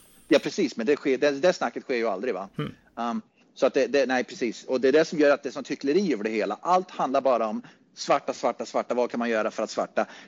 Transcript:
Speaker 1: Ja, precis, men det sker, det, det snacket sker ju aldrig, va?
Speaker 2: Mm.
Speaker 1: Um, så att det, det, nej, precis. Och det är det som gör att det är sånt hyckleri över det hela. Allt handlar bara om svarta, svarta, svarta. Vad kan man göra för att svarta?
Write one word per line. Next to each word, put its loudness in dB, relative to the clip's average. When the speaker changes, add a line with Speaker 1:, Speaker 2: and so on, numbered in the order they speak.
Speaker 1:
Ja, 6
precis, -2
men -4
det 4
sker, 0
det, 2
det 2
snacket -6
sker -4
ju -2
aldrig, -4
va? -8
Speaker 2:
Mm. -8
Speaker 1:
Um, -6
så 2
att 2
det, 2
det, 2
nej, 0
precis. -6
Och -2
det 4
är 6
det 6
som -6
gör 6
att 0
det -8
är -12
sånt -10
hyckleri 0
över -4
det -2
hela. -2
Allt 0
handlar -2
bara 2
om -6
svarta, -2
svarta, -4
svarta. -4
Vad 0
kan -6
man -2
göra 0
för -6
att -6
svarta? -2